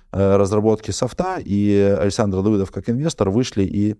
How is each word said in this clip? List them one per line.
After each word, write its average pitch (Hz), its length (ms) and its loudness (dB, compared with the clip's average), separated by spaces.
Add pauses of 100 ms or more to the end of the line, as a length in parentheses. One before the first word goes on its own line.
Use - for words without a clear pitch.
(120)
э, 98 240 2
разработки 104 560 2
софта 175 520 -4
и 101 560 2
Александр 98 400 0
Давыдов 98 300 0
как - 180 -10
инвестор 120 420 -2
вышли 110 340 0
и 104 360 -2